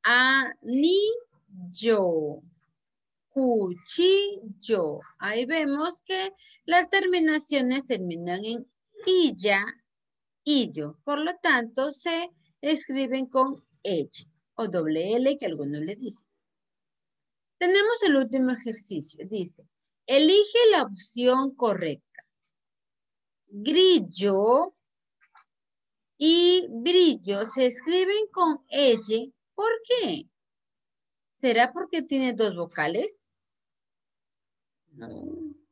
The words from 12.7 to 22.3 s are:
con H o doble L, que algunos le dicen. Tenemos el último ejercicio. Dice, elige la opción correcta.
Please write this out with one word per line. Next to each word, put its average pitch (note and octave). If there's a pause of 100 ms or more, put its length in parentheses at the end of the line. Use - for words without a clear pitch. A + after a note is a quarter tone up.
con C4+ (200)
H F3 (300)
o A3
doble E3+
L, C#4
que A#3
algunos D3+
le F#3+
dicen. A3 (1300)
Tenemos G4+
el D#4
último B3+
ejercicio. G#3+
Dice, F#3+ (380)
elige F#4 (120)
la D#4
opción B3
correcta. F3+ (1300)